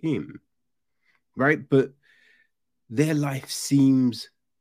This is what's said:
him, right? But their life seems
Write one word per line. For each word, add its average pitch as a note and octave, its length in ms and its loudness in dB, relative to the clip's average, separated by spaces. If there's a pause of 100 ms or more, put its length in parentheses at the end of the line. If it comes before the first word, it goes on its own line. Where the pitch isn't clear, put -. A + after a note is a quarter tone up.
him, D3+ 360 -6 (960)
right? C#3+ 320 -2
But C3 260 2 (960)
their D3+ 240 0
life C#3+ 340 -4
seems C3 800 2 (320)